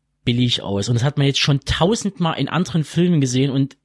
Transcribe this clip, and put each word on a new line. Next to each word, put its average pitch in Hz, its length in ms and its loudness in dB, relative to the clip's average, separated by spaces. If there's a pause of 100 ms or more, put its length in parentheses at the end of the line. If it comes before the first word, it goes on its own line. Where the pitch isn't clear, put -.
(240)
billig 120 360 0
aus. 101 300 -2
Und 120 60 2
das 113 60 -2
hat 139 140 0
man 143 100 2
jetzt 139 120 0
schon 139 220 0
tausendmal 175 800 -2
in 139 100 -2
anderen 165 360 -2
Filmen 170 380 2
gesehen. 131 280 0
Und 139 340 -2